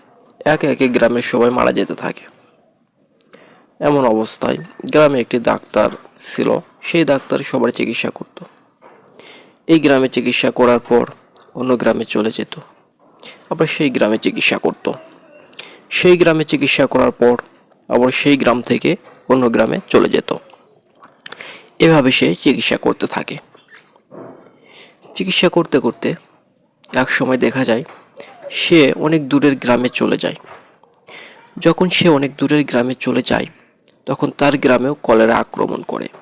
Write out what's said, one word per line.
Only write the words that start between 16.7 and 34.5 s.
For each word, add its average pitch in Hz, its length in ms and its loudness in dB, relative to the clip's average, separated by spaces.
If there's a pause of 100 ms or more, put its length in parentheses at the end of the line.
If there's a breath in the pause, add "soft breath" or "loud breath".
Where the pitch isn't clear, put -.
করার 254 240 2
পর 240 240 2 (540)
আবার 123 220 2
সেই 143 260 2
গ্রাম 120 240 0
থেকে - 340 -2 (340)
অন্য 127 240 2
গ্রামে 110 260 0 (100)
চলে - 200 4
যেত। - 240 -2 (1500 loud breath)
এভাবে 202 320 4
সে 180 240 2
চিকিৎসা - 420 0
করতে - 300 -4
থাকে। - 300 -10 (1800 loud breath)
চিকিৎসা 185 340 0
করতে 165 300 0
করতে - 360 -4 (760)
এক 127 180 -2
সময় 127 260 0
দেখা 123 260 -2
যায় 120 200 0 (680 loud breath)
সে 156 420 2
অনেক 151 340 -2
দূরের 139 280 2
গ্রামে 123 340 0
চলে 110 280 0
যায়। - 180 -6 (1200 loud breath)
যখন 165 320 2
সে 180 200 2
অনেক 139 280 2
দূরের 143 280 0
গ্রামে 127 280 -2
চলে 127 280 -2
যায়, - 240 -2 (600)
তখন 135 260 -4
তার 143 260 0